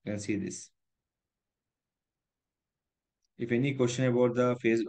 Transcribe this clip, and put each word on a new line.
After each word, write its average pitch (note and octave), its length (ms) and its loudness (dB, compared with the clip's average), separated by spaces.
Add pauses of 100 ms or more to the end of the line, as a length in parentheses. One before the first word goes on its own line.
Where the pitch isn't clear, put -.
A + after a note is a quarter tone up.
You G#2 80 -6
can G#2 60 -6
see G#2 180 -4
this. - 340 -8 (2750)
If A#2+ 140 -2
any C3 220 2
question C3 300 0
about A#2+ 300 2
the B2 260 2
face-, A2+ 280 2